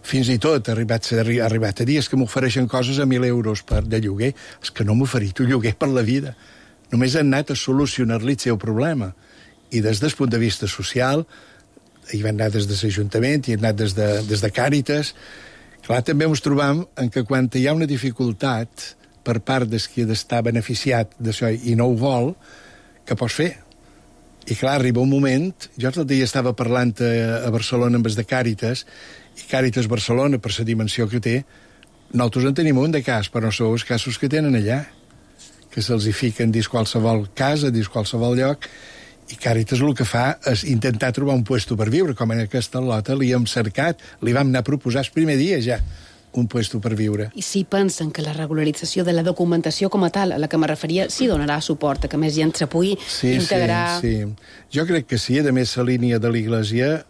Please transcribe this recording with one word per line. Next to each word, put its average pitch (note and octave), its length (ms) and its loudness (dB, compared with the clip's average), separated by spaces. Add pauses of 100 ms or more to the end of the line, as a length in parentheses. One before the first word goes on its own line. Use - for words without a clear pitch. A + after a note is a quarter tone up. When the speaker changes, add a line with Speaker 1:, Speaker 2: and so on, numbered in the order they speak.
Speaker 1:
Fins C3 260 0
i B2+ 140 2
tot D3+ 260 2
ha A#2 60 0
arribat, A2+ 320 0
s'ha A2+ 160 0
arri-, A#2 180 0
ha A2+ 60 0
arribat A2 340 0
a A#2+ 60 2
dir, D3 160 2
«És - 80 -4
que C3+ 80 2
m'ofereixen B2+ 500 0
coses C3 300 0
a C#3+ 80 2
mil B2+ 180 2
euros A#2 380 0
per, A2 240 0
de A2 160 0
lloguer.» G#2+ 300 0 (300)
És - 120 -8
que A#2+ 100 -2
no G#2+ 140 2
m'ha C3+ 80 4
oferit G#2+ 340 -2
un B2+ 120 4
lloguer A2+ 260 0
per C#3 100 0
la B2+ 140 2
vida. C3 320 0 (560)
Només B2 260 2
han D3 140 4
anat C#3+ 220 0
a C3 40 -2
solucionar-li C3 800 0
el - 80 -6
seu A#2 160 0
problema. A2+ 540 -2 (580)
I A#2 100 0
des G#2+ 220 0
del D3+ 160 0
punt C3+ 120 2
de A#2 120 0
vista G#2+ 260 -2
social, B2+ 540 0 (920)
hi A2 80 -4
van G#2+ 140 -2
anar G#2+ 160 0
des G2+ 160 0
de G2+ 100 -2
l'Ajuntament, A2 680 0
hi A#2 80 0
han G#2 100 -2
anat G#2+ 140 0
des G#2 160 0
de, G#2 140 2 (180)
des G#2 160 0
de G#2+ 100 0
Càritas. D3 600 0 (720)
Clar, A#2+ 160 0
també D#3 240 2
ens D#3 160 2
trobam C#3+ 420 2 (140)
en B2+ 120 -2
que C3 140 -2
quan C3 300 0
hi C3 120 2
ha C#3+ 80 2
una D#3+ 140 0
dificultat A#2+ 1000 -4 (320)
per A#2 180 -2
part B2+ 300 0
dels A2+ 180 -2
qui B2 140 -2
està A2+ 400 0
beneficiat A#2 800 0
d'això A2+ 260 -2
i A2+ 300 0
no A#2+ 100 4
ho A#2+ 80 4
vol, C3 360 2 (760)
què B2 100 -2
pots A#2 220 -4
fer? D#3+ 140 0 (1000)
I A2+ 80 -2
clar, C3+ 160 0
arriba B2+ 260 2
un C3 80 4
moment, C#3 440 2 (260)
jo A#2+ 80 -2
l'altre C#3+ 180 -2
dia C3 220 2
estava B2 320 0
parlant B2 400 2
a, A#2+ 120 2 (360)
a A#2 80 0
Barcelona A#2+ 420 2
amb A2+ 140 2
els G#2 80 -2
de A2+ 80 -2
Càritas, A#2 560 -2 (560)
i - 100 -18
Càritas B2+ 400 0
Barcelona, B2 540 2
per A2 160 -6
la A#2 80 -2
dimensió A2 420 0
que A#2 140 -2
té, A#2 140 0 (720)
nosaltres B2 400 2
en C#3 80 0
tenim D#3 240 4
un D#3 100 2
de D3+ 140 2
cas, A2 240 -2
però A2+ 160 -2
no G#2+ 80 0
sabeu A#2 240 0
els - 80 -6
casos A#2 320 -4
que C#3+ 100 0
tenen D3 300 2
allà, A2+ 240 0 (880)
que - 100 -6
se'ls G#2+ 240 0
hi A2 80 2
fiquen A#2 400 0
dins A2 160 0
qualsevol A2+ 640 0
casa, C#3+ 380 0
dins A2+ 180 0
qualsevol A#2 480 -2
lloc, C3+ 300 0 (680)
i B2 60 -14
Càritas A#2 420 0
el C#3+ 160 2
que C3 80 0
fa B2 280 0 (180)
és A#2 180 0
intentar B2+ 460 0
trobar C3+ 240 2
un A#2 80 0
puesto B2 320 -2
per G#2+ 100 2
viure, D#3 300 2
com A2+ 160 0
en A2+ 80 0
aquesta B2 400 -4
lota A#2+ 340 0
li C3 160 2
hem B2 160 2
cercat, C3 540 -2 (180)
li A#2 140 0
vam C#3 160 4
anar B2+ 100 2
a A2 60 -4
proposar C3 400 -2
el - 80 -12
primer D#3 240 2
dia D#3 240 2
ja A#2 160 0 (540)
un A#2+ 160 0
puesto A#2 320 -2
per A2 160 -2
viure. G#2 300 -2 (100)
Speaker 2:
I G3+ 80 -8
si - 240 -2
pensen F#3+ 420 0
que D#3 140 -8
la D3+ 80 -6
regularització D#3 720 -2
de F3 80 2
la E3+ 100 2
documentació E3+ 680 0
com G3 120 2
a E3+ 60 2
tal, G3 220 0
a - 80 -2
la D#3 80 -2
que - 80 -2
me D#3 120 2
referia, E3 440 -2
sí C4 160 0
donarà D3 320 0
suport D3 460 -2
a - 20 -4
que - 80 -4
més D#3 160 2
gent D#3 240 0
se D#3 160 -2
pugui F#3 220 2 (100)
Speaker 1:
Sí, B2+ 320 0
Speaker 2:
integrar? F3 640 0
Speaker 1:
sí, A#2 140 0 (100)
sí. - 320 -12 (160)
Jo D#3 160 0
crec E3 180 0
que A#2+ 140 -2
sí. B2 180 0
A D3 140 2
més, B2+ 240 0
la B2+ 80 0
línia A#2+ 340 2
de A#2 140 0
l'Iglésia A2+ 560 0 (220)